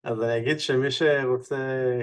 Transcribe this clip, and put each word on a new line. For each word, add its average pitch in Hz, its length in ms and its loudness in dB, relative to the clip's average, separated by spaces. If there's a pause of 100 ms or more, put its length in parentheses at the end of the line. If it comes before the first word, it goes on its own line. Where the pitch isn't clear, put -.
אז 117 200 -2
אני 117 140 0
אגיד 143 220 0
שמי 135 320 0
שרוצה 135 640 0 (460)